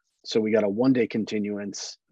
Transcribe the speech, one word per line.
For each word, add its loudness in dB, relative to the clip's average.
So 0
we 0
got 4
a 2
one-day 4
continuance, -6